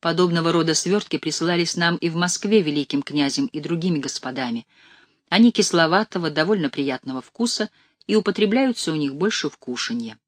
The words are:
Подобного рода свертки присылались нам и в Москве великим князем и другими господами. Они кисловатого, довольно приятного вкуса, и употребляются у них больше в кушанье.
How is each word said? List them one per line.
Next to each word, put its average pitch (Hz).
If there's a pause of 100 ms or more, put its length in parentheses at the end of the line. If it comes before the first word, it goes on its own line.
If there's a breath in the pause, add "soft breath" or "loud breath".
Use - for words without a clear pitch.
Подобного 165
рода 165
свертки 175
присылались 170
нам 175
и 170
в 160
Москве 185
великим 147
князем 139
и 151
другими 165
господами. 127 (600 soft breath)
Они 226
кисловатого, 175
довольно 156
приятного 131
вкуса, - (360 soft breath)
и 202
употребляются 214
у -
них 143
больше 170
в -
кушанье. 117 (100)